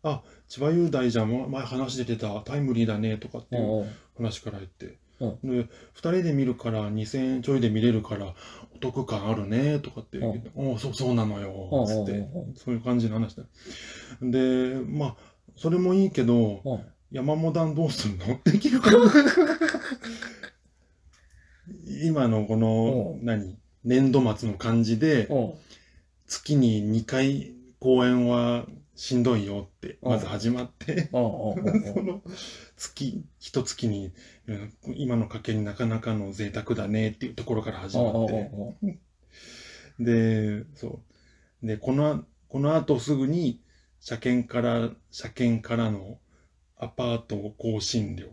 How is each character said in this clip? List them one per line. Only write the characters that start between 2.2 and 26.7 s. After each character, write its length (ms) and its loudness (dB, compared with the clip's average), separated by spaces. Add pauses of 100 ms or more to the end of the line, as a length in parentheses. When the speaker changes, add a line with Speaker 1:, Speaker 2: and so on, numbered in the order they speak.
Speaker 1:
タ 160 -6
イ 40 0
ム 140 0
リ 80 4
ー 40 4
だ 120 0
ね」 180 0
と 100 -12
か 120 -10
っ 80 -16
て 80 -6
い 20 0
う 60 0
Speaker 2:
う 20 0
ん 140 0
う 60 -2
ん。 40 -10 (280)
Speaker 1:
話 220 -4
か 120 -12
ら 80 -12
言 80 -14
っ 20 -20
て。 300 -18 (200)
Speaker 2:
う 100 -4
ん。 100 -10 (240)
Speaker 1:
で、 40 -6 (260)
「二 180 -4
人 100 2
で 120 0
見 120 2
る 80 0
か 160 -6
ら、 220 -2
二 160 -2
千 300 -2
円 40 -4
ち 80 -4
ょ 80 2
い 20 2
で 120 4
見 100 2
れ 100 6
る 120 2
か 140 -8
ら、 180 -8 (400)
お 20 -20
得 300 -4
感 220 -4
あ 40 2
る 140 -2
ね」 340 2
と 80 -12
か 120 -14
っ 40 -18
て 140 -12
言 100 -2
っ 40 -4
て、 220 -10
Speaker 2:
う 60 -6
ん。 120 -2
Speaker 1:
「お 20 -4
う、 40 -8
そ 100 -6
う、 40 -6
そ 160 -2
う 60 2
な 100 2
の 140 -2
よ」、 300 -10 (200)
つ 40 0 (100)
っ 20 -2
て。 60 -4
Speaker 2:
う 60 -2
ん 0 -
う 100 -4
ん 60 -14
う 120 -8
ん 40 -10
う 20 -12
ん。 40 -14
Speaker 1:
そ 160 -8
う 40 0
い 20 -4
う 40 -6
感 180 0
じ 100 2
の 60 -4
話 180 -2
だ。 120 -16 (760)
で、 540 2 (100)
ま 220 -2
あ、 100 -8 (380)
そ 160 -2
れ 80 2
も 160 4
い 100 6
い 60 0
け 120 2
ど、 400 4
Speaker 2:
う 120 -4
ん。 100 -10 (260)
Speaker 1:
「山 240 -2
モ 160 0
ダ 140 2
ン 80 -2
ど 140 2
う 20 0
す 180 -4
ん 120 -4
の？」 60 -10 (120)
っ 40 -14
て 100 6
聞 280 4
く 20 0
か 100 8
ら。 140 12
Speaker 2:
<laughs> 40 10 (3000)
Speaker 1:
今 240 2
の 180 4
こ 120 0
の、 640 2
Speaker 2:
う 40 -8
ん。 20 -6
Speaker 1:
何？ 320 -2 (260)
年 280 4
度 100 6 (140)
末 120 -6
の 120 -4
感 240 2
じ 160 2
で、 260 4
Speaker 2:
う 140 0
ん。 140 -2 (720)
Speaker 1:
月 280 -4
に 260 4